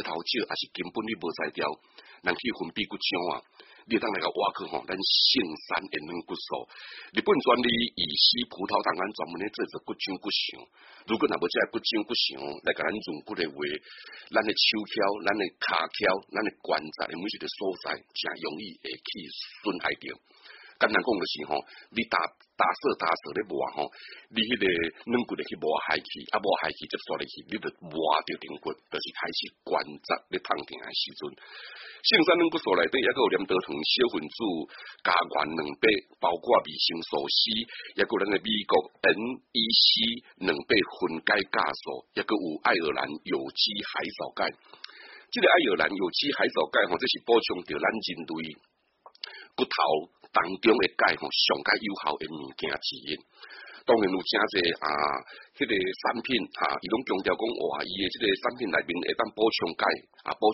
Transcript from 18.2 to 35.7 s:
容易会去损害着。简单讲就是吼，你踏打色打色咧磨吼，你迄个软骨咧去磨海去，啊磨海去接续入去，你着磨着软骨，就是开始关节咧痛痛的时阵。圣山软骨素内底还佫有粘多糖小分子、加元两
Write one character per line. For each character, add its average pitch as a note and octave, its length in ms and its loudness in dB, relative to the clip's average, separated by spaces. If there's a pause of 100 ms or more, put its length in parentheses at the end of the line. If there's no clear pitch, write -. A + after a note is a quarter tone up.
容 D#2+ 160 -6
易 F2+ 240 -10
会 - 80 -12
去 C2+ 240 -10 (560)
损 F#2 160 0
害 D2+ 160 0
着。 C2 160 -12 (640)
简 A#2+ 80 6
单 G#2+ 80 2
讲 F2+ 120 4 (120)
就 E2+ 80 0
是 - 60 -4 (180)
吼， C#2+ 80 2 (320)
你 A2 160 -2
踏 - 80 0 (380)
打 F#2 160 2
色 E2+ 120 -2 (200)
打 E2 80 0
色 D#2+ 240 0
咧 G2+ 160 0
磨 C#2 240 -2
吼， D2 160 -2 (400)
你 G#2+ 160 -4
迄 A#2 60 -2 (100)
个 G2 40 2 (440)
软 A#2+ 40 2 (120)
骨 - 80 -6
咧 - 160 -6
去 - 80 -8
磨 D#2 160 0 (160)
海 D#2 80 4
去， D2 320 -8
啊 - 80 0
磨 G2 80 -2 (160)
海 D#2+ 80 0
去 - 160 -8
接 - 80 -10
续 - 160 -6
入 D2 160 -4
去， - 80 -16 (160)
你 - 80 -6
着 - 80 -6 (160)
磨 D#2+ 160 -10 (260)
着 - 140 -10
软 - 80 -12 (160)
骨， D#2 120 -4
就 - 200 -14
是 D2+ 120 -4 (120)
开 - 160 -6
始 - 40 -4 (280)
关 - 160 -2
节 D2 280 -12 (200)
咧 F#2 160 -4
痛 - 160 0
痛 - 160 -10
的 - 160 -12
时 - 80 -2 (160)
阵。 - 40 -12 (800)
圣 - 80 4 (160)
山 E3+ 100 6
软 E3+ 140 4
骨 E3+ 100 0
素 G2 160 4
内 E2+ 140 6
底 - 80 2
还 G2 160 2
佫 C3+ 100 -2
有 - 80 4
粘 F#2 140 0
多 F#2 160 2
糖 D2+ 100 -8
小 D2+ 200 0 (180)
分 E2+ 160 -2
子、 - 100 -12 (640)
加 F2+ 140 2
元 E2+ 180 0 (220)
两 E2 60 -2 (200)